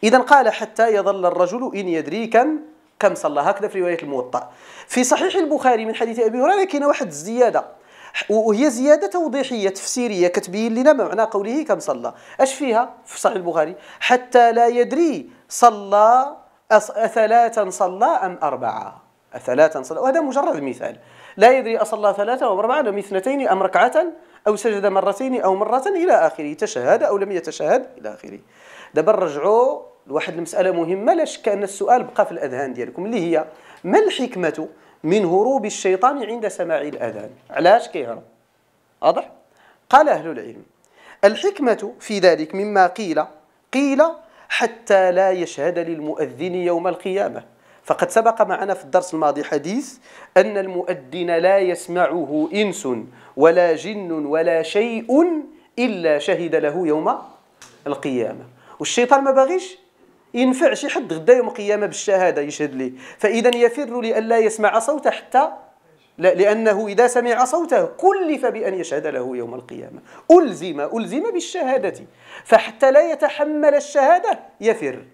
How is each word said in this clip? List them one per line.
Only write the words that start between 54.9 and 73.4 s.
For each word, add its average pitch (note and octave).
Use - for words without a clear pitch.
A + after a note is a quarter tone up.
إلا F3+
شهد E3+
له D#3
يوم D#3+
القيامة. B2+
والشيطان B3
ما C4+
باغيش C4+
ينفع C4
شي C#4+
حد C4+
غدا D#3+
يوم B3
القيامة G#3
بالشهادة F3+
يشهد D3
ليه، C3
فإذا A3+
يفر A#3+
لئلا A3+
يسمع G#3+
صوته C4
حتى C4+
لا، F3+
لأنه G#3
إذا G3+
سمع A#3+
صوته B3+
كلف E4
بأن G#3
يشهد D#3
له B2+
يوم A#2
القيامة، -
ألزم، F#3
ألزم A3+
بالشهادة، C4+
فحتى A3+
لا D#4
يتحمل D4+